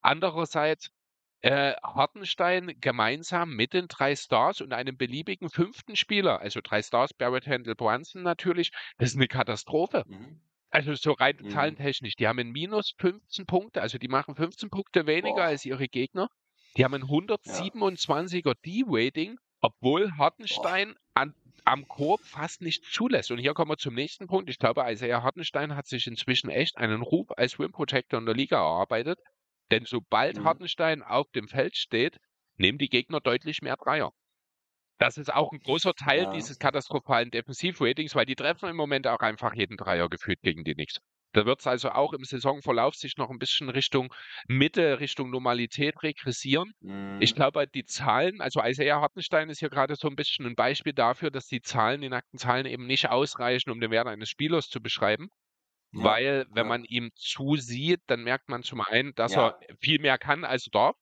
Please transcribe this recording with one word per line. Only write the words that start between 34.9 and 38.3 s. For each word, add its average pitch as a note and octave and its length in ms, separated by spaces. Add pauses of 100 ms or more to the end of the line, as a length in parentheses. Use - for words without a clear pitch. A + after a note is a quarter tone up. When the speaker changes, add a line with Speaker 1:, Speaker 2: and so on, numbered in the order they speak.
Speaker 1:
Das - 180
ist D3+ 160
auch D3+ 200
ein D3+ 80
großer E3 340
Teil C#3+ 300
Speaker 2:
Ja. G3 100
Speaker 1:
dieses D3 240
katastrophalen C3 720
Defensivratings, C3+ 840
weil A#2+ 120
die B2+ 100